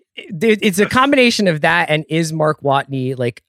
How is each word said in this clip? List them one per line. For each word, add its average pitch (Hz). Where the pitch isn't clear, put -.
it, 214
it's 196
a 202
combination 247
of 156
that 165
and 151
is 160
Mark 156
Watney, 135
like, 120